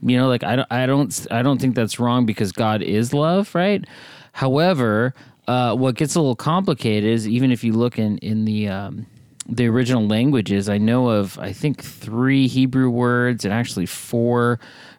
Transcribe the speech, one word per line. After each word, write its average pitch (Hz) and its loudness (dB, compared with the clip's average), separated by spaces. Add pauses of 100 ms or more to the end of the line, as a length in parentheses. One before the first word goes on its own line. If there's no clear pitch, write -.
You 123 2
know, 131 2
like, 120 0
I 120 -2
don't, 131 -2
I 123 0
don't, 139 0
I 117 0
don't 135 2
think 131 0
that's 113 -2
wrong 120 2
because 104 -2
God 110 0
is 117 0
love, 170 0
right? 190 0 (500)
However, 131 2 (340)
uh, 120 0
what 127 0
gets 147 -2
a 175 2
little 131 2
complicated 131 0
is 113 0
even 123 2
if 117 -2
you 113 0
look 117 0
in, 107 -2
in 107 -2
the, 107 -2
um, 98 -8 (420)
the 120 0
original 117 2
languages, 107 0
I 104 0
know 120 2
of, 101 0
I 98 -10
think, 143 -4
three 131 0
Hebrew 131 2
words 123 0
and 98 0
actually 117 -2
four 120 0 (400)